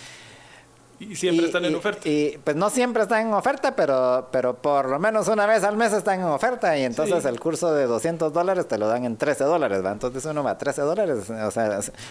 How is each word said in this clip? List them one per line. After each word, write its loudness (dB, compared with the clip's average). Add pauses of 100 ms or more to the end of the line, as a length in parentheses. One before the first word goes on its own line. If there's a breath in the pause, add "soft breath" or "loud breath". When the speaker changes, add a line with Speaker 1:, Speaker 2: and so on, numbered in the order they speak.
(1000 loud breath)
Speaker 1:
Y -14
siempre 0
Speaker 2:
Y, 0
Speaker 1:
están -2
en 0
Speaker 2:
y, -2
Speaker 1:
oferta. -4
Speaker 2:
y, 0
pues, 0
no 0
siempre 0
están 2
en 0
oferta, 0
pero, 2
pero 0
por 0
lo 0
menos 0
una 2
vez 4
al 0
mes 2
están 0
en -2
oferta. 0
Y 2
entonces 0
Speaker 1:
Sí. 0
Speaker 2:
el -4
curso 0
de 4
doscientos 0
dólares 0
te -2
lo 2
dan 0
en -2
trece 0
dólares, 2
¿va? 0
Entonces -6
uno -4
va, -2
"Trece -4
dólares", -2
o -4
sea, 0
es, -6 (200 loud breath)